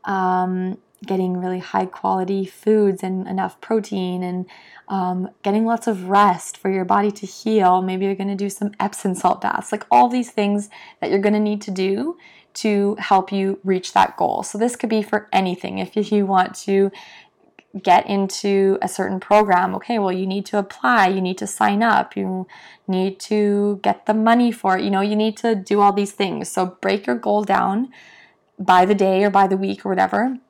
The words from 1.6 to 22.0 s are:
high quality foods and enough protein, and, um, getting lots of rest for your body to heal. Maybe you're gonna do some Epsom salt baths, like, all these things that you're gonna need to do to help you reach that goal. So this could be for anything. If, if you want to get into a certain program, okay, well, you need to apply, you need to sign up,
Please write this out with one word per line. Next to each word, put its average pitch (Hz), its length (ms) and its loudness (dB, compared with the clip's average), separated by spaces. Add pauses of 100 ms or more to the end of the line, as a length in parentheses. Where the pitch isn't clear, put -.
high 185 260 -4
quality 190 580 -2
foods 202 600 2
and 185 240 -4
enough 190 320 -6
protein, 185 640 -4
and, 180 220 -6 (420)
um, 185 400 -4 (140)
getting 208 220 0
lots 226 220 -2
of 185 220 -4
rest 196 480 2
for 196 140 -4
your 190 140 -2
body 202 280 2
to 202 140 -12
heal. 185 560 2
Maybe 185 240 -2
you're 196 100 -2
gonna 196 180 -4
do 196 160 -4
some 202 300 -6
Epsom 196 340 -4
salt 180 260 0
baths, - 300 -4
like, 208 220 -6
all 247 160 6
these 240 220 -2
things 202 400 -2 (300)
that - 100 -4
you're 196 100 2
gonna 208 180 2
need 208 240 0
to - 80 -10
do 196 460 -2 (380)
to 202 440 0
help - 320 2
you 196 320 -2
reach 185 300 -2
that - 240 2
goal. - 260 -2
So - 160 -10
this 240 160 0
could 233 140 -6
be 220 140 0
for 208 300 -4
anything. 190 460 -2
If, 185 180 -6
if 208 140 -2
you 208 160 2
want 185 300 0
to 196 340 0 (880)
get 175 260 4
into 196 760 0
a 196 60 -4
certain 190 320 -4
program, 190 560 2
okay, 233 240 -4
well, 190 100 0
you 185 160 -4
need 196 200 -4
to 214 120 -2
apply, 208 480 0
you 190 140 0
need 185 180 -4
to 208 80 -8
sign 208 340 0
up, - 360 0